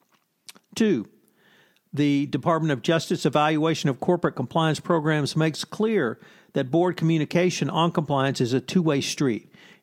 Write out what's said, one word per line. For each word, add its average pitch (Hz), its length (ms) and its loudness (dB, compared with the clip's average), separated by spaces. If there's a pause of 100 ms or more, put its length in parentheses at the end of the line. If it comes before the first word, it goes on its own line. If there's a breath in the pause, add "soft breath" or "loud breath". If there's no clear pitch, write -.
(720)
Two, 180 340 0 (840 soft breath)
the 143 340 0
Department 156 440 0
of 120 100 -2
Justice 165 440 0
evaluation 151 640 0
of 131 100 -2
corporate 175 360 0
compliance 160 440 0
programs 156 560 0
makes 160 280 0
clear 208 560 -2 (340 loud breath)
that 131 180 -2
board 170 260 2
communication 160 720 0
on 165 220 0
compliance 139 500 0
is 120 120 0
a 131 60 2
two-way 156 420 0
street. - 520 -2 (300 loud breath)